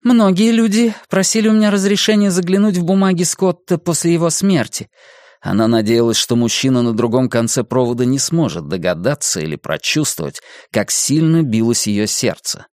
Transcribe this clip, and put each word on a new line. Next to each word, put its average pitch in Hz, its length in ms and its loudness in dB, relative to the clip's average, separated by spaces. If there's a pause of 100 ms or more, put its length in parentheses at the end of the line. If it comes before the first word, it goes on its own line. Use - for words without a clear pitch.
«Многие 220 480 4
люди 226 440 2 (160)
просили 208 380 0
у 220 40 4
меня 214 180 4
разрешения 202 600 2
заглянуть 185 480 0
в 170 60 -2
бумаги 190 380 2
Скотта 180 540 -2
после 170 380 0
его 165 160 0
смерти». 185 580 -2 (540)
Она 104 260 0
надеялась, 117 500 2
что - 180 -2
мужчина 120 460 0
на 120 100 0
другом 120 380 0
конце 117 340 -2
провода 123 400 -2
не 131 140 0
сможет 92 500 -2
догадаться 90 720 -4
или 78 160 -6
прочувствовать, - 840 -6 (280)
как 104 200 -2
сильно 160 520 0
билось 113 440 0
её 104 200 -2
сердце. - 600 -6 (140)